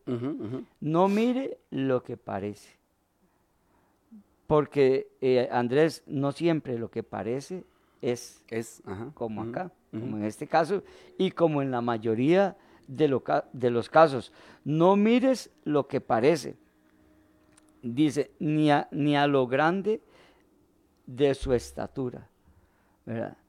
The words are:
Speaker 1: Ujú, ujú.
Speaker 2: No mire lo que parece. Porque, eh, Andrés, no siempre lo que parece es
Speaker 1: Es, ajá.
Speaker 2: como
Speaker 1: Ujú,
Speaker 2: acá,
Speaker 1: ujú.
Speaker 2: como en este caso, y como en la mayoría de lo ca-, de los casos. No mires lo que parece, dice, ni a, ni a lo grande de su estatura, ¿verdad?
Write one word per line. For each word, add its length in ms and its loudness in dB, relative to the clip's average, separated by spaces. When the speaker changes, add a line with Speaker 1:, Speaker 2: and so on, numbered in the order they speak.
Speaker 1:
Ujú, 220 -6
ujú. 200 -10
Speaker 2:
No 260 2
mire 500 -2
lo 320 -2
que 140 -10
parece. 600 -10
Porque, 600 2
eh, 300 2
Andrés, 540 0
no 260 -4
siempre 460 -2
lo 140 -8
que 100 -6
parece 640 -8
es 480 -6
Speaker 1:
Es, 360 -8
ajá. 280 -10
Speaker 2:
como 280 -8
Speaker 1:
Ujú, 100 -6
Speaker 2:
acá, 200 -8
Speaker 1:
ujú. 80 -8
Speaker 2:
como 160 -6
en 80 -4
este 220 -6
caso, 360 0
y 140 0
como 300 2
en 100 -2
la 100 -2
mayoría 760 2
de 200 0
lo 160 0
ca-, 300 -2
de 180 0
los 180 -2
casos. 440 4
No 320 4
mires 520 2
lo 240 0
que 140 -4
parece, 540 0
dice, 580 -2
ni 320 2
a, 200 2
ni 240 0
a 120 2
lo 200 2
grande 540 0
de 280 0
su 200 -2
estatura, 760 -6
¿verdad? 320 -8